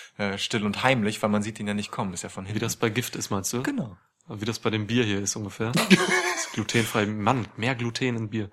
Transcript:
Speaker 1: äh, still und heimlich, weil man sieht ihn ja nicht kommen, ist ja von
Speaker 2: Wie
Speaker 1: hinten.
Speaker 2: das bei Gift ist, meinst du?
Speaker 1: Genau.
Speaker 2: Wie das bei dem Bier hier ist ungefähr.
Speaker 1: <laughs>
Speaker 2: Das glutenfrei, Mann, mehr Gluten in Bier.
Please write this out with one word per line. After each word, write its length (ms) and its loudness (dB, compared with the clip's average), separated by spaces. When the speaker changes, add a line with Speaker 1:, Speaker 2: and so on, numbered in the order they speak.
Speaker 1:
äh, 200 -2
still 280 0
und 180 0
heimlich, 400 4
weil 60 4
man 140 4
sieht 160 -6
ihn 80 -6
ja 60 0
nicht 180 -4
kommen, 220 -4
ist 100 -8
ja 60 -10
von 160 -10
Speaker 2:
Wie 40 -8
Speaker 1:
hinten. 160 -2
Speaker 2:
das 100 -2
bei 140 2
Gift 260 -2
ist, 140 -6
meinst 240 -2
du? 100 0
Speaker 1:
Genau. 320 -4
Speaker 2:
Wie 140 -6
das 140 -2
bei 100 0
dem 160 0
Bier 200 4
hier 140 2
ist 160 -2
ungefähr. 420 -4
Speaker 1:
<laughs> 40 2
Speaker 2:
Das 140 -8
glutenfrei, 520 2
Mann, 420 2
mehr 180 0
Gluten 400 -2
in 140 -4
Bier. 240 -2